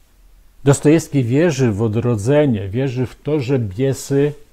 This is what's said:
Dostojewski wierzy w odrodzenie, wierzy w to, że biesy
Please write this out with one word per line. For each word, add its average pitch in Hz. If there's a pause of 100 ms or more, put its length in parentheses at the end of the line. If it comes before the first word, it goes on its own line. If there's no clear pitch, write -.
(640)
Dostojewski 147
wierzy 131
w 101
odrodzenie, 117
wierzy 123
w -
to, 147
że 131
biesy 135 (200)